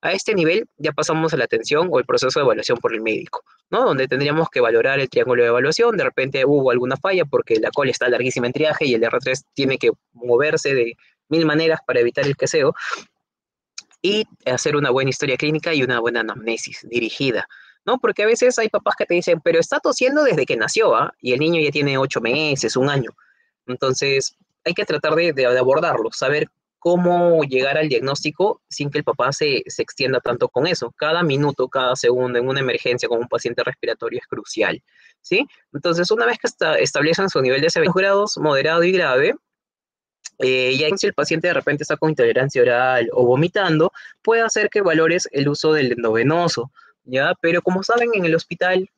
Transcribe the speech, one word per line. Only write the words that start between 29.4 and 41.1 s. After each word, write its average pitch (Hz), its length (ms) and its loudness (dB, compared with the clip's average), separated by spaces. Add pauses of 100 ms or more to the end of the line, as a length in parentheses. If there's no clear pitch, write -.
se - 160 -6
extienda 131 360 -2
tanto 120 300 -2
con 131 160 -2
eso. 156 320 -4
Cada 160 240 -2
minuto, 139 460 0
cada 127 280 -2
segundo 123 440 0
en 127 80 -2
una 135 120 -2
emergencia 123 480 -2
con 117 120 0
un 120 80 -6
paciente 120 360 -4
respiratorio 117 540 -6
es - 80 -10
crucial, 104 560 -4 (400)
¿sí? 226 240 -2 (280)
Entonces, 170 360 -2
una 226 160 2
vez 226 140 -2
que - 80 -6
esta-, 160 320 0
establecen 165 500 0
su 156 100 -2
nivel 131 220 2
de 160 80 2
severidad, 165 240 0
grados, 196 460 0
moderado 151 440 2
y 180 80 2
grave, 165 440 2 (1040)
eh, 131 360 0
ya 123 120 0 (100)
si 196 80 -2
el 202 80 0